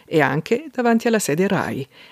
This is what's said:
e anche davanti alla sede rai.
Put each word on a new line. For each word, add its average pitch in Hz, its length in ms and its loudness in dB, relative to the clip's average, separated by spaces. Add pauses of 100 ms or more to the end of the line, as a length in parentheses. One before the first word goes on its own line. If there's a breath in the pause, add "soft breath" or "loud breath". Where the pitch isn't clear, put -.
e 160 140 0
anche 156 500 0
davanti 233 380 0
alla 220 100 2
sede 185 300 0
rai. 139 360 -2 (280 loud breath)